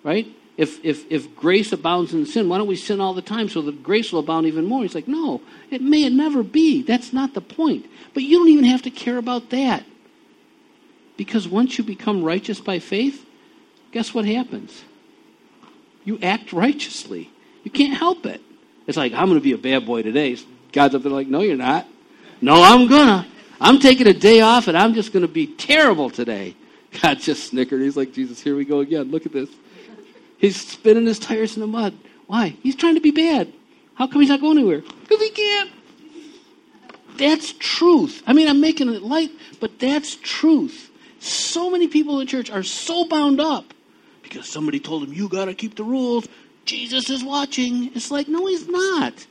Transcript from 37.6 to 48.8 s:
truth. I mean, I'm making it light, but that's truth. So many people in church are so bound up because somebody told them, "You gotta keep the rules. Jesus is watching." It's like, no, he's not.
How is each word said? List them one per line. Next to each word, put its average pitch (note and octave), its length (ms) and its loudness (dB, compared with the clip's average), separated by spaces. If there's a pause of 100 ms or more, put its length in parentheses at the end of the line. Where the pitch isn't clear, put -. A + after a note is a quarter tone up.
truth. D#4+ 640 2
I A#3 60 4
mean, D#4 160 6
I'm C#4+ 120 4
making D4 320 0
it G3+ 100 -8
light, D4 280 -2 (300)
but - 180 -8
that's D4 420 -4
truth. - 720 0 (300)
So - 500 -6
many F4 160 2
people D4 320 0
in C4+ 80 -6
church B3+ 240 -8
are G3 140 -6
so E4+ 400 -4
bound D4 360 0
up D4 320 -4 (520)
because - 240 -18
somebody D3+ 320 -6
told D3+ 240 -8
them, C#3 80 -16
"You G3 160 -8
gotta F#3+ 260 -6
keep G#3+ 220 -12
the G#3+ 80 -10
rules. A#3+ 420 -2 (380)
Jesus A#3+ 440 -6
is C4 140 -6
watching." C4 720 -4
It's A#3 160 -10
like, C#4+ 160 -4
no, E4+ 200 -2
he's F#4 200 -4
not. F4+ 640 -4